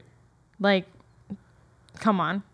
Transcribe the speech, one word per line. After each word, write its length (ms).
Like, 260
come 240
on. 220